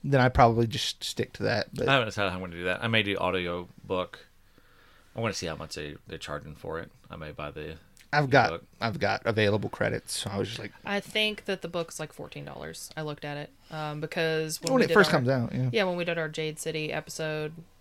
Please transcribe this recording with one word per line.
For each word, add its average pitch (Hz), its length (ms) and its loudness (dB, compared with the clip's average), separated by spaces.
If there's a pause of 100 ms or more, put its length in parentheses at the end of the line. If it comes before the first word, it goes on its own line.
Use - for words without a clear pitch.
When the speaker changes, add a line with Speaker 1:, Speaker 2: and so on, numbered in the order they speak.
Speaker 1:
then 139 180 6
I'd 123 120 6
probably 117 340 8
just - 360 -4
stick - 300 -6
to - 100 -6
that. 107 320 0
But - 140 0
Speaker 2:
I 135 40 6
haven't 123 140 4
decided 101 220 0
how 90 80 -4
I'm 92 40 -8
gonna 87 140 -10
do 85 80 -6
that. 90 180 -2
I 113 60 -2
may 113 160 4
do 98 140 0
audio 90 500 0 (160)
book. 90 440 -4 (880)
I - 40 -6
wanna 113 140 -2
see 87 140 -6
how 78 100 -4
much 78 180 -12
they, 76 200 -10 (120)
they're 80 100 -12
charging 76 380 -10
for 82 240 -8
it. - 100 -12 (220)
I 82 60 -12
may 78 160 -10
buy 73 180 -8
the 76 240 -10 (380)
Speaker 1:
I've 143 160 2
got, 123 240 8
Speaker 2:
ebook. 85 100 -8 (160)
Speaker 1:
I've 110 200 -2
got 101 260 0
available 104 440 4
credits, - 480 -2
so - 120 -6
I 101 80 -4
was - 100 0
just 113 120 -10
like - 120 -12 (140)
Speaker 3:
I 202 160 -2
think 214 440 -2
that 190 160 -4
the 175 60 -8
book's, 170 320 -6
like, 151 140 -8
fourteen 147 320 -12
dollars. 156 500 -12
I 156 60 -6
looked 147 240 -8
at 147 120 -6
it, 147 120 -10 (200)
um, 151 300 -6
because 160 600 -2
when 175 120 0
Speaker 1:
When 262 60 6
Speaker 3:
we 208 60 6
Speaker 1:
it - 20 -4
Speaker 3:
did - 60 0
Speaker 1:
first 185 180 8
Speaker 3:
our - 80 4
Speaker 1:
comes 123 100 2
out, 127 240 2
yeah. 131 200 0
Speaker 3:
Yeah, 220 100 4
when 180 140 0
we 175 80 -2
did 170 120 -2
our 160 120 -2
Jade 156 300 -4
City 156 340 -4
episode, 156 580 -4 (300)